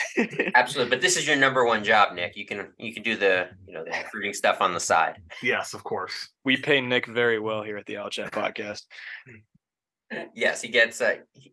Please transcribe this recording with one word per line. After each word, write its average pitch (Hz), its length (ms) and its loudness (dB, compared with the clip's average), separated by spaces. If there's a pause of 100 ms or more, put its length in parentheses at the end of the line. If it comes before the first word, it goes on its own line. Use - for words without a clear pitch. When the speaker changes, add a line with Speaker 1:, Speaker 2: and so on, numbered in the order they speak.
(160)
Speaker 1:
<laughs> - 380 0
Speaker 2:
Absolutely. 123 360 2
But - 100 0
this 180 160 2
is 151 100 -2
your 147 100 4
number 135 280 4
one 113 180 2
job, 104 320 6
Nick. 87 220 -6
You 101 100 -12
can, 98 320 -8
you 113 160 -10
can 110 80 -12
do 113 140 0
the, 92 320 4 (180)
you 87 80 -18
know, 80 80 -8
the 82 80 -10
recruiting 101 420 -6
stuff - 280 2
on 92 140 2
the 85 40 -2
side. 82 380 2 (260)
Speaker 3:
Yes, 117 320 -2
of 107 80 -12
course. - 460 -8 (160)
Speaker 1:
We 131 120 2
pay 139 240 2
Nick 123 260 0
very 117 340 2
well 107 240 -4
here 107 140 -8
at 101 80 -14
the 104 100 -10
Owl 101 140 -8
Chat 101 200 -8
Podcast. 104 520 -4 (1500)
Speaker 2:
Yes, 110 280 0
he - 60 -8
gets, 113 320 2
uh, 107 160 2 (360)